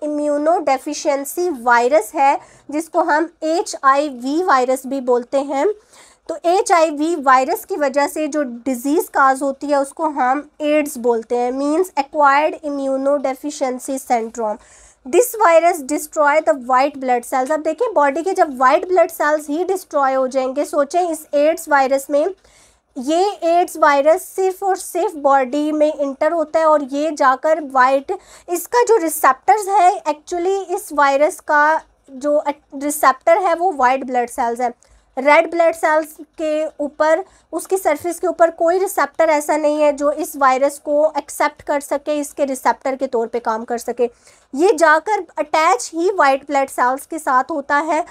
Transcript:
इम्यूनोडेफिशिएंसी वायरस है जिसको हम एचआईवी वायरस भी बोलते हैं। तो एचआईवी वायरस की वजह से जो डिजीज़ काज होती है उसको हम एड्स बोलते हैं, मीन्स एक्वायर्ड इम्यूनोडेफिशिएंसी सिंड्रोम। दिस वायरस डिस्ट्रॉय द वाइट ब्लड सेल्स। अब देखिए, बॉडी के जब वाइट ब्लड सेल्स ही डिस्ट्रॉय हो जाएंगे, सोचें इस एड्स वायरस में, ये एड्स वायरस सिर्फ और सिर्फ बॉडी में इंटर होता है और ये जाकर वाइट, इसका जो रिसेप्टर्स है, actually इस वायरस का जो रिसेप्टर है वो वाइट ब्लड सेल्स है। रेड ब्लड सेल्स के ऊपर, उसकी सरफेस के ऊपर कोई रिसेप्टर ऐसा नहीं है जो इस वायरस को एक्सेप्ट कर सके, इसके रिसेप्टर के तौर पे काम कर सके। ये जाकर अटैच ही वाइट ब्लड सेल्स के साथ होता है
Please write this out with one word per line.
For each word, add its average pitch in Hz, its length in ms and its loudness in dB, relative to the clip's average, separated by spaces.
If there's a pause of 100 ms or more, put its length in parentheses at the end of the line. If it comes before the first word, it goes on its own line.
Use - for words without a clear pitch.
इम्यूनोडेफिशिएंसी 294 1500 -2
वायरस 247 640 0
है 294 260 2 (300)
जिसको 320 320 -2
हम 311 280 0 (120)
एचआईवी 294 1000 0
वायरस 262 440 0
भी 269 140 -4
बोलते 247 380 0
हैं। 277 300 -2 (600)
तो 330 160 -8
एचआईवी 330 720 2
वायरस 262 480 2
की 381 120 -6
वजह 285 300 0
से 311 220 -4
जो 294 140 -2
डिजीज़ 262 640 -4
काज 269 360 2
होती 277 240 -4
है 285 140 0
उसको 277 280 -4
हम 277 420 -2 (100)
एड्स 294 380 0
बोलते 233 380 -2
हैं, 247 160 -2
मीन्स 294 460 -2
एक्वायर्ड 294 680 2
इम्यूनोडेफिशिएंसी 269 1300 -4
सिंड्रोम। 226 580 -4 (500)
दिस 349 280 2
वायरस 339 460 4
डिस्ट्रॉय 294 600 0
द 311 260 0
वाइट 269 320 0
ब्लड 247 260 -2
सेल्स। 269 260 -2
अब 311 100 -2
देखिए, 320 280 -2
बॉडी 294 340 0
के 381 100 -4
जब 320 260 0
वाइट 294 300 2
ब्लड 339 220 2
सेल्स 302 380 -2
ही 311 160 -2
डिस्ट्रॉय 302 480 -2
हो 262 160 0
जाएंगे, 262 360 -4
सोचें 339 440 0
इस 311 260 -8
एड्स 311 340 0
वायरस 277 420 2
में, 302 240 0 (640)
ये 311 260 0 (180)
एड्स 339 340 2
वायरस 302 460 4
सिर्फ 381 400 -4
और 381 140 0
सिर्फ 359 380 -4
बॉडी 277 580 0
में 302 220 0
इंटर 277 380 -2
होता 320 260 -2
है 320 80 2
और 302 160 4
ये 285 280 -4
जाकर 302 540 0
वाइट, 269 540 0 (300)
इसका 359 340 0
जो 453 140 4
रिसेप्टर्स 339 720 2
है, 392 340 4
actually 349 680 -4
इस 359 220 -6
वायरस 294 480 2
का 302 400 2 (300)
जो 294 340 -2 (300)
रिसेप्टर 285 640 2
है 359 160 0
वो 349 180 0
वाइट 262 320 0
ब्लड 247 240 -4
सेल्स 240 320 -4
है। - 380 -8 (200)
रेड 294 320 4
ब्लड 330 240 2
सेल्स 311 460 -2
के 311 460 -6
ऊपर, 311 580 -2 (280)
उसकी 349 240 -4
सरफेस 339 420 -2
के - 80 -4
ऊपर 330 240 2
कोई 339 280 0
रिसेप्टर 330 460 -2
ऐसा 302 320 2
नहीं 302 260 0
है 294 100 4
जो 285 180 -2
इस 302 260 -6
वायरस 269 420 2
को 302 400 0
एक्सेप्ट - 440 -4
कर 285 180 -4
सके, 294 380 -4
इसके 294 260 -6
रिसेप्टर 262 520 -2
के 269 100 -4
तौर 233 200 -2
पे 233 120 -6
काम 226 260 -4
कर 240 140 -6
सके। 240 320 -4 (440)
ये 349 180 4
जाकर 320 540 2 (120)
अटैच 320 560 0
ही 339 160 -2
वाइट 277 360 2
ब्लड 277 220 -2
सेल्स 269 380 -2
के 320 120 -10
साथ 262 320 0
होता 285 260 -2
है 311 340 -2